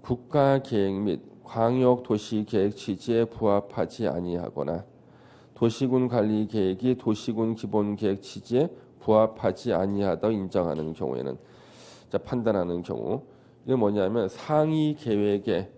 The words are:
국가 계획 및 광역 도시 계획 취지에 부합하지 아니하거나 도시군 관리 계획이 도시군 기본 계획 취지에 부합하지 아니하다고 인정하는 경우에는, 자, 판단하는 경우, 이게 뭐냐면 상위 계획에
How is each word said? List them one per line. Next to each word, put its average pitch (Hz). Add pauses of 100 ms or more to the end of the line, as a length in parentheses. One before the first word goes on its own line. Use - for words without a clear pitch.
국가 135
계획 98
및 98 (240)
광역 123
도시 107
계획 104
취지에 113
부합하지 101
아니하거나 85 (720)
도시군 127
관리 107
계획이 107
도시군 113
기본 104
계획 101
취지에 127 (320)
부합하지 110
아니하다고 101
인정하는 85
경우에는, 64 (760)
자, -
판단하는 98
경우, 82 (420)
이게 131
뭐냐면 104
상위 151
계획에 104